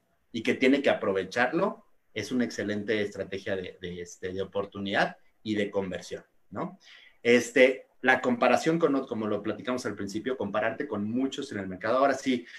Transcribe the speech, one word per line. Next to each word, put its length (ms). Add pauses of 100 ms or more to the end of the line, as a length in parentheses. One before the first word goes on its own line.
(320)
y 120
que 100
tiene 280
que 80
aprovecharlo 960 (280)
es 180
una 140
excelente 560
estrategia 540
de, 260
de, 200
este, 300
de 100
oportunidad 760 (260)
y 120
de 140
conversión, 540 (260)
¿no? 300 (420)
Este, 640 (160)
la 200
comparación 580
con 160
ot-, 120
como 200
lo 140
platicamos 440
al 100
principio, 420
compararte 500
con 220
muchos 420
en 80
el 80
mercado. 300
Ahora 160
sí, 320 (140)